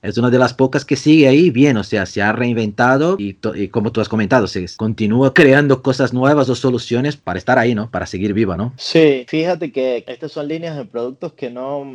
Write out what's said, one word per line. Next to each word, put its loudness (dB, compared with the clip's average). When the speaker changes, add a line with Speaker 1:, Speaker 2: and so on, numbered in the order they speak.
Speaker 1:
es -6
una 2
de 4
las 2
pocas 0
que -2
sigue 4
ahí 6
bien, 2
o -2
sea, -4
se -4
ha 2
reinventado 0
y, -6
to-, -8
y -4
como -2
tú -2
has -4
comentado, 2
se -6
continúa 0
creando 4
cosas 0
nuevas 2
o 0
soluciones -2
para -8
estar 0
ahí, 2
¿no? -8
Para -6
seguir -4
viva, -2
¿no? -6
Speaker 2:
Sí, 2
fíjate -4
que -4
estas -14
son -10
líneas -8
de -10
productos -10
que -10
no -10